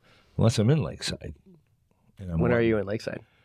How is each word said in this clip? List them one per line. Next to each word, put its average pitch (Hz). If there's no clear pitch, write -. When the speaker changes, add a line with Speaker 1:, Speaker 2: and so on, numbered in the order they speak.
Speaker 1:
unless 110
I'm 107
in 147
Lakeside. -
And 90
I'm 82
Speaker 2:
When 120
are 120
Speaker 1:
wa- 117
Speaker 2:
you 113
in 98
Lakeside? -